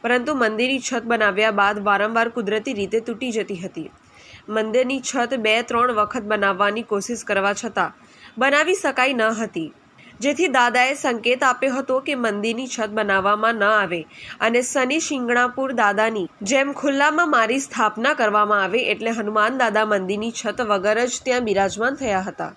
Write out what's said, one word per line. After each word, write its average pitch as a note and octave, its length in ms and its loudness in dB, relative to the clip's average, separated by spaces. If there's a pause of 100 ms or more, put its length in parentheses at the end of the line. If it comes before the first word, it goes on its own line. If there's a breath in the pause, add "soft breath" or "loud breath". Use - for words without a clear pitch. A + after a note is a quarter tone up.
પરંતુ B3 320 0
મંદિરની B3 460 0
છત A#3+ 220 -4
બનાવ્યા A3 480 2
બાદ G3+ 280 2
વારંવાર G#3+ 500 2
કુદરતી A3 440 -4
રીતે G3+ 280 -2
તૂટી A#3 320 -6
જતી G#3 240 -4
હતી. E3+ 340 -10 (580 loud breath)
મંદિરની A#3 520 0
છત B3+ 340 -2
બે A3 280 2
ત્રણ A#3+ 300 0
વખત G#3+ 300 -2
બનાવવાની G3+ 600 0
કોશિશ G#3 420 -4
કરવા G3+ 300 0
છતાં G3+ 380 -4 (460 loud breath)
બનાવી D4 360 2
શકાઈ C4+ 380 0
ન A#3 100 0
હતી, G#3+ 500 -2 (480 loud breath)
જેથી C#4+ 280 0
દાદાએ B3+ 460 4
સંકેત B3 480 0
આપ્યો C4+ 320 2
હતો C4 260 0
કે C#4+ 140 -4
મંદિરની A3+ 540 -2
છત A3 200 -4
બનાવવામાં G#3 680 2
ન G#3 100 0
આવે F#3+ 420 2 (340 loud breath)
અને A#3 220 2
શનિ C4+ 380 0
શિંગણાપુર B3 720 0
દાદાની G#3+ 560 0 (140)
જેમ C4+ 300 0
ખુલ્લામાં D4 580 2
મારી A#3+ 280 2
સ્થાપના A#3 560 0
કરવામાં G#3 480 2
આવે, F#3+ 160 0
એટલે A3 320 -2
હનુમાન A3 480 0
દાદા A3 260 2
મંદિરની G#3 480 -2
છત G#3+ 280 -6
વગર G#3+ 460 0
જ A#3+ 180 -6
ત્યાં B3 200 0
બિરાજમાન G3 500 0
થયા A3 260 -2
હતા. E3+ 360 -8